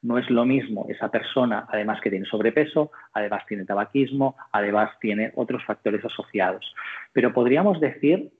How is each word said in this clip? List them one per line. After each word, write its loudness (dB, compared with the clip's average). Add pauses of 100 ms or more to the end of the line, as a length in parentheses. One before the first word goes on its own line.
no 0
es -2
lo 4
mismo 0
esa -6
persona, 0
además -4
que 0
tiene -4
sobrepeso, 2 (200)
además -4
tiene -8
tabaquismo, 0 (160)
además 2 (100)
tiene -2
otros -4
factores -4
asociados. -4 (380)
Pero 2
podríamos 4
decir 2